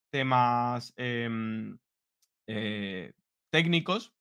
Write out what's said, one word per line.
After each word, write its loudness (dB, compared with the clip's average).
temas, 2
em, -4
eh, -6
técnicos, 0